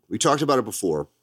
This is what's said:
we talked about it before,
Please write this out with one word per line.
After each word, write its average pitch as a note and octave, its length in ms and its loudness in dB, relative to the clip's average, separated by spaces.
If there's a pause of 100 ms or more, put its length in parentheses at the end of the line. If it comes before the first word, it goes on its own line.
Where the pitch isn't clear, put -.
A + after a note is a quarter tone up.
we - 100 -8
talked D3 240 2
about C#3+ 160 2
it A#2+ 60 0
before, D#2+ 440 -4 (140)